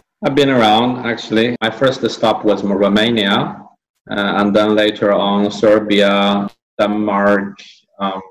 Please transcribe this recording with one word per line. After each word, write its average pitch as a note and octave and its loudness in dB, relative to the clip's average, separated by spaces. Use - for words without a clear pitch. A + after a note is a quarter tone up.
I've C#3+ 0
been C#3 2
around, B2 2
actually. A2+ -2
My A2+ -2
first C3 -6
stop - -2
was G#2 0
Romania, G2+ 0
uh, G#2+ -10
and G2+ 2
then G#2+ 2
later G#2 2
on G2+ 0
Serbia, G2+ 2
Denmark, G2+ 0
um, F#2+ -6